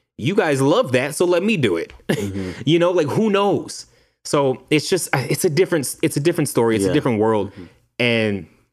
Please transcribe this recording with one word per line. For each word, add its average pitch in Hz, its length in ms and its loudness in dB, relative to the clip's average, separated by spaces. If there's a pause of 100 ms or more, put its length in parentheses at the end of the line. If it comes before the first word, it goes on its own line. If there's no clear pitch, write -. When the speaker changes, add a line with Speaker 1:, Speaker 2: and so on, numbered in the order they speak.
(160)
Speaker 1:
you 156 180 -2
guys 156 280 2
love 156 300 2
that, 135 220 0
so 180 120 0
let 175 160 2
me 214 160 0
do 104 180 2
it." - 220 -8
<laughs> - 100 -8
Speaker 2:
Mm-hmm. 95 560 -6
Speaker 1:
You 156 140 4
know, 175 120 2
like, 175 180 2
who 190 200 0
knows? 196 560 -2 (400)
So 139 460 0
it's 151 180 2
just, 180 260 -2
it's 139 300 -2
a 185 60 2
different, 160 520 0
it's - 140 -2
a 147 40 0
different 160 280 0
story. 117 280 2
It's 98 80 0
Speaker 2:
Yeah. 95 60 0
Speaker 1:
a - 40 2
different 131 260 0
world. 107 320 0
Speaker 2:
Mm-hmm. 90 120 -18 (340)
Speaker 1:
And 110 480 0 (260)